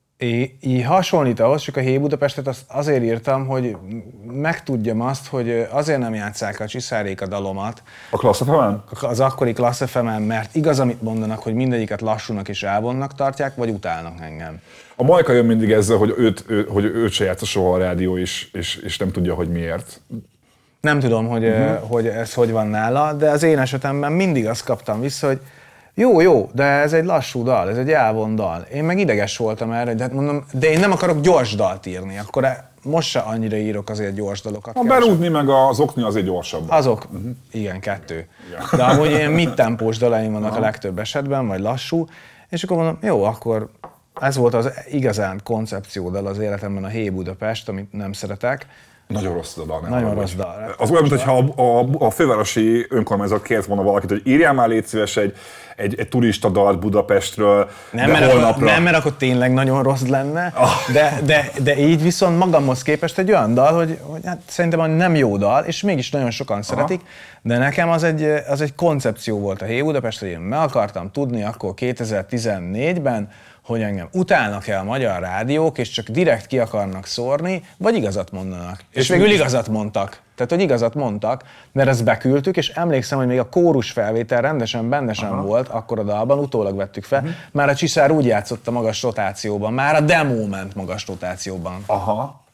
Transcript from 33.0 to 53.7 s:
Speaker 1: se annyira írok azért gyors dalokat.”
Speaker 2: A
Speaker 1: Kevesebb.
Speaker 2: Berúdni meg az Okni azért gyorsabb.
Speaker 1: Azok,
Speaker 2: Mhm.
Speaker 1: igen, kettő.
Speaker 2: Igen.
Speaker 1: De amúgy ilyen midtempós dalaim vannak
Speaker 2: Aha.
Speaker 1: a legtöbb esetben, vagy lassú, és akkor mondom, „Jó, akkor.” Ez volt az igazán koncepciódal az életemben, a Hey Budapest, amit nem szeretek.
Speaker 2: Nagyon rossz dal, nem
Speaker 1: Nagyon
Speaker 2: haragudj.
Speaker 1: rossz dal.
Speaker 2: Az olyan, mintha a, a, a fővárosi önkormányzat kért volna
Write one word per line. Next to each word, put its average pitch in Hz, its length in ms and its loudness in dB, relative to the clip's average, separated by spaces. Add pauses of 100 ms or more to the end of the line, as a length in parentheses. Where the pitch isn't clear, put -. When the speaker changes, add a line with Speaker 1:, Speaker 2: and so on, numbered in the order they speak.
Speaker 1:
se 135 100 -2
annyira 110 360 -4
írok 107 340 -4
azért 104 240 -6
gyors 101 280 -6
dalokat.” 107 340 -10
Speaker 2:
A 254 60 -2
Speaker 1:
Kevesebb. 247 200 6
Speaker 2:
Berúdni 180 260 4
meg 151 220 2
az 135 300 6
Okni 127 240 0
azért 104 220 0
gyorsabb. 85 440 -6
Speaker 1:
Azok, 131 420 2
Speaker 2:
Mhm. 101 180 -10 (220)
Speaker 1:
igen, 101 280 -8
kettő. 85 480 -10 (200)
Speaker 2:
Igen. - 160 -12 (120)
Speaker 1:
De 127 80 4
amúgy 143 260 4
ilyen 151 220 2
midtempós 113 680 2
dalaim 110 340 2
vannak 107 180 -2
Speaker 2:
Aha. 110 80 -4
Speaker 1:
a 113 40 0
legtöbb 101 380 -2
esetben, 139 480 -4
vagy 95 120 -4
lassú, 131 460 -2 (440)
és 175 140 -6
akkor 180 140 -2
mondom, 165 240 0
„Jó, 151 220 2
akkor.” 110 460 -2 (520)
Ez 135 160 0
volt 120 160 4
az 120 160 2 (220)
igazán 104 520 0
koncepciódal 98 840 -6
az 98 140 -6
életemben, 101 440 -4
a 95 60 -8
Hey 107 200 -4
Budapest, 95 600 -6
amit 98 240 -8
nem 101 200 -8
szeretek. 107 520 -6 (420)
Speaker 2:
Nagyon 95 260 -4
rossz 85 220 -8
dal, 78 260 -8
nem 87 80 -10
Speaker 1:
Nagyon 120 200 -2
Speaker 2:
haragudj. 104 120 -2
Speaker 1:
rossz 92 120 -4 (120)
dal. 87 320 -12
Speaker 2:
Az 113 140 0
olyan, 165 120 6
mintha 135 340 4
a, 131 240 2 (180)
a, 127 60 4 (140)
a 113 100 4
fővárosi 113 800 2
önkormányzat 104 520 0
kért 107 240 0
volna 101 180 0